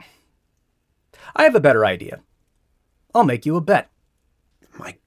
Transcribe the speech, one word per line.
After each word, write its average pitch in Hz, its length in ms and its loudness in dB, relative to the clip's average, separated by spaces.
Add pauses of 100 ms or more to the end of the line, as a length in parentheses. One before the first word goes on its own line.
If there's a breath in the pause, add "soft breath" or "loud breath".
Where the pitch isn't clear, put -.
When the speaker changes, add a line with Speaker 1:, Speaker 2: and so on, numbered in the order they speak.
(1400 loud breath)
Speaker 1:
I 285 80 2
have 302 120 4
a 185 60 2
better 117 240 2
idea. - 340 -6 (960)
I'll 233 80 2
make 123 220 -2
you 156 100 -2
a 175 60 -2
bet. 160 280 -2 (880)
Speaker 2:
My - 300 -20